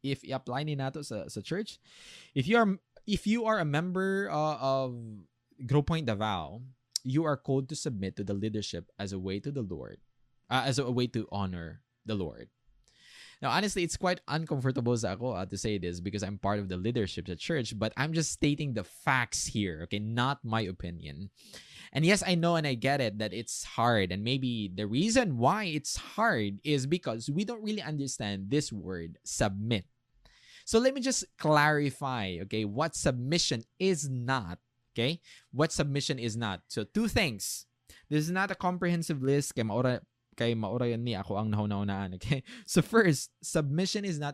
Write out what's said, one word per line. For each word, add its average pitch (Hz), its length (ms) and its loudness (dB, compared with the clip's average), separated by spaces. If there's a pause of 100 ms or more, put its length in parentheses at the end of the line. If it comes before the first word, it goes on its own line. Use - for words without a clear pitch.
if 135 200 -2
i-apply 131 400 -4
ni 151 120 -2
nato 135 260 -4
sa, 107 260 -8
sa - 140 -8
church, 190 380 -6 (560)
if 135 120 2
you 226 100 6
are, 202 200 6 (300)
if 202 180 0
you 220 200 2
are 220 120 4
a 170 80 0
member, 190 640 0
uh, 151 300 0
of 135 340 2 (720)
Grow 143 160 4
Point 160 240 0
Davao, 101 560 -2 (420)
you 139 220 2
are 151 100 2
called 135 340 0
to 151 60 -8
submit 98 420 -4
to 104 60 -6
the 98 100 -2
leadership 101 640 -4
as 98 120 -6
a 95 80 -6
way 95 200 -4
to 143 120 -6
the 139 120 -4
Lord, 67 340 -8 (520)
uh, 127 140 2
as 131 140 0
a 127 120 0
way 123 180 2
to 113 240 -4
honor 90 500 -4 (240)
the 110 100 -2
Lord. 64 340 -6 (920)
Now, 135 80 -2
honestly, 185 340 2
it's - 140 -2
quite 180 300 0
uncomfortable 135 680 0
sa 107 180 0
ako, 120 180 -4
uh, 95 160 -4
to 98 100 -6
say 107 220 -2
this 87 200 -4
because 98 240 2
I'm 101 140 -2
part 104 220 2
of 98 100 -2
the 92 80 -2
leadership 104 500 0
at 87 120 -4
church, 123 380 -2
but 107 200 0
I'm 151 160 0
just 160 180 0
stating 147 420 0
the 104 120 -2
facts - 640 0
here, 90 360 0
okay? 101 160 -4
Not 120 460 -2
my 113 160 0
opinion. 85 720 -8 (600)
And 156 140 2
yes, 190 200 6
I 185 80 2
know 170 220 4
and 160 100 2
I 139 80 2
get 135 280 2
it 107 180 0
that 107 140 -4
it's - 300 -6
hard. 113 480 2
And 98 120 -2
maybe 120 500 0
the 104 140 -4
reason 185 500 2
why 175 280 4
it's 151 300 -4
hard 117 680 0
is 139 240 2
because 127 420 -2
we 170 160 0
don't 226 160 -6
really 214 220 -4
understand 113 640 -4
this 139 240 0
word, 87 500 -8
submit. 104 640 -2 (800)
So 226 140 4
let 262 160 4
me 277 60 -4
just 254 240 0 (120)
clarify, 143 1080 2
okay, 107 220 -2
what 123 300 -2
submission 131 640 0 (160)
is 170 320 0
not, 120 480 -2 (380)
okay? 139 240 0 (320)
What 151 200 2
submission 143 460 0
is 113 200 -2
not. 101 300 -2
So 107 180 -4
two 220 220 0
things. 151 600 -2 (420)
This 151 140 2
is 165 80 -4
not 190 180 0
a 190 60 -6
comprehensive 175 680 0
list. 139 320 2
Kay 127 80 -2
maura, 120 400 2 (340)
kay 117 200 2
maura 113 320 0
yan 117 160 0
ni 120 120 -2
ako 98 220 -4
ang 107 140 0
nauna-unaan, 101 640 0
okay? 127 260 -2 (140)
<laughs> - 100 -20
So - 160 6
first, 190 480 4 (140)
submission 170 600 0
is 180 140 -2
not 147 160 -4